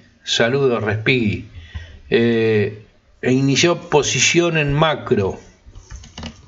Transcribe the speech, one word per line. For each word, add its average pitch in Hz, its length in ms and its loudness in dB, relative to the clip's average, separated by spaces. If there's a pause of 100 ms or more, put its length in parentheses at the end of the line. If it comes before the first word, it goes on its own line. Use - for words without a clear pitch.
(240)
Saludos, 120 580 0
Respighi. 107 680 -2 (600)
Eh, 113 720 2 (400)
e 123 100 0
inició 139 560 0
posición 160 680 2
en 143 140 0
macro 123 680 0 (1080)